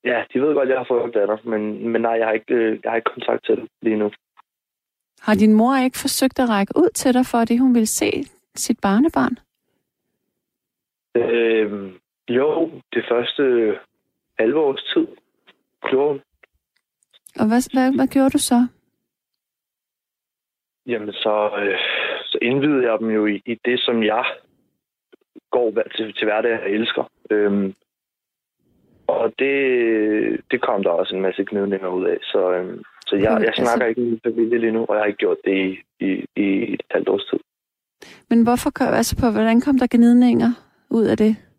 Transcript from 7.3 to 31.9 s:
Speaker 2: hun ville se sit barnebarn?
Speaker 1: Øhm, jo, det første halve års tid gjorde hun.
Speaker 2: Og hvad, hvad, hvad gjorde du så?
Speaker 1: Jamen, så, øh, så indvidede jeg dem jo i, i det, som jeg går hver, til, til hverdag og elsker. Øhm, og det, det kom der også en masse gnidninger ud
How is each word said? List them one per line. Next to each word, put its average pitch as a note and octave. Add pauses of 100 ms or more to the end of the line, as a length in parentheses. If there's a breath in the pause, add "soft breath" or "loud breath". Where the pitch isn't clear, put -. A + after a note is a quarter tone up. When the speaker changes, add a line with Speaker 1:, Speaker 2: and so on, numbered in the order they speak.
Speaker 2:
hun B3+
ville A3+
se - (320)
sit -
barnebarn? B3 (1800)
Speaker 1:
Øhm, A2 (360)
jo, D3 (220)
det A#2
første A#2+ (600)
halve A#2
års C3+ (120)
tid E3 (840)
gjorde C#3
hun. C#3 (1200)
Speaker 2:
Og A3+
hvad, A#3
hvad, C4
hvad C4
gjorde C4+
du D4
så? B3 (2250)
Speaker 1:
Jamen, G#2+
så, G#2+
øh, G2+ (480 loud breath)
så -
indvidede C3+
jeg A2
dem A2+
jo G#2+
i, G2+
i A#2+ (100)
det, B2
som A#2
jeg A2 (1300)
går A#2+
hver, G#2+ (140)
til, A2
til -
hverdag A2
og G2
elsker. A2+ (260)
Øhm, G2+ (1300)
og A2+
det, C3+ (1000)
det B2
kom G#2
der G2
også F2+
en F#2+
masse F#2+
gnidninger G2
ud F#2